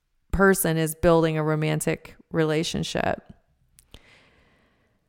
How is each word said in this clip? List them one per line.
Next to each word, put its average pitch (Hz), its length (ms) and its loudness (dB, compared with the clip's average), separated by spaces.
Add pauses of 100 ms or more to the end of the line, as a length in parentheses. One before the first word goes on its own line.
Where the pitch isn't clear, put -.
(320)
person 185 440 2
is 160 180 -2
building 165 440 2
a 156 40 -2
romantic 156 720 -4 (160)
relationship. - 1000 -4 (1800)